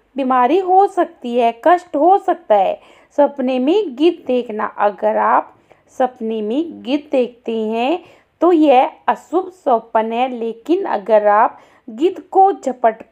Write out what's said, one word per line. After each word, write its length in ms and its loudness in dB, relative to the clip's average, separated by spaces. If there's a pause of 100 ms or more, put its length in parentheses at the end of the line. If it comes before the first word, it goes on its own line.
(160)
बीमारी 420 0
हो 280 2
सकती 500 -6
है, 280 0
कष्ट 320 0
हो 220 4
सकता 360 -2
है। 260 0 (360)
सपने 420 0
में 380 -2
गिद्ध 300 0
देखना। 380 -4
अगर 520 -2
आप 380 0 (440)
सपने 440 -4
में 400 -6
गिद्ध 300 -4
देखते 460 -4
हैं, 460 -4 (360)
तो 120 4
यह 380 4 (180)
अशुभ 400 -4
स्वप्न 640 -4
है, 160 -2
लेकिन 560 -6
अगर 420 0
आप 320 2 (320)
गिद्ध 320 -4
को 300 2
झपट 600 -4